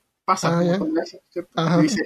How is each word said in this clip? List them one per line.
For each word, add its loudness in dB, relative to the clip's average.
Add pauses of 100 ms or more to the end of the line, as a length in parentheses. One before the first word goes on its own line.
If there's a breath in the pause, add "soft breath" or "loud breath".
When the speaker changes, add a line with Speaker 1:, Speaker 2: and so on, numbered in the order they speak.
(260)
Speaker 1:
pasa 0
Speaker 2:
Ah, 2
Speaker 1:
como 2
Speaker 2:
ya. 0
Speaker 1:
con -4
la, -2 (260)
¿cierto? -12
Speaker 2:
Ajá. 2
Speaker 1:
Y 6
dice, 0